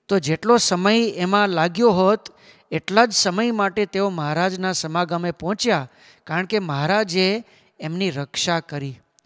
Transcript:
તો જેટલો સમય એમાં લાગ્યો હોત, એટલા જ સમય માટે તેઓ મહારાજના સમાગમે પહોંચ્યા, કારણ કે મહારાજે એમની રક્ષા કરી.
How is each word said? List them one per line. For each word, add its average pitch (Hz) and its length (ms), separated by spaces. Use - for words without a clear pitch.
તો 196 100
જેટલો 165 380
સમય 208 520
એમાં 190 400
લાગ્યો 175 420
હોત, 190 300
એટલા 196 340
જ 226 80
સમય 202 380
માટે 208 360
તેઓ 196 240
મહારાજના 180 600
સમાગમે 170 580
પહોંચ્યા, 170 600
કારણ 175 220
કે 214 120
મહારાજે 185 880
એમની 175 300
રક્ષા 151 500
કરી. 139 400